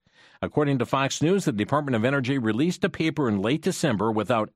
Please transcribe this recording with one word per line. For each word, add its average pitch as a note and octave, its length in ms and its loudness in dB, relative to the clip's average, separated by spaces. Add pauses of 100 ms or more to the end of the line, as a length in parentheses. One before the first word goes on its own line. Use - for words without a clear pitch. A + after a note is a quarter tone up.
(420)
According C#3 380 0
to A2+ 60 -2
Fox C3+ 360 -2
News, F3+ 240 2
the D3+ 60 0
Department C3 440 0
of A2 100 2
Energy C#3 320 0
released B2 460 0
a F#3+ 60 2
paper D#3+ 380 -2
in G2+ 140 2
late C3+ 200 0
December A#2 500 0
without A2 440 0